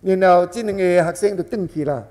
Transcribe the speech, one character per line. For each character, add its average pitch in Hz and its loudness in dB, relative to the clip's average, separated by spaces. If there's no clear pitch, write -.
然 185 4
后 180 4
这 220 -10
两 208 -6
个 180 2
学 170 -4
生 202 -2
就 175 -6
转 185 -6
去 151 -6
啦。 135 -4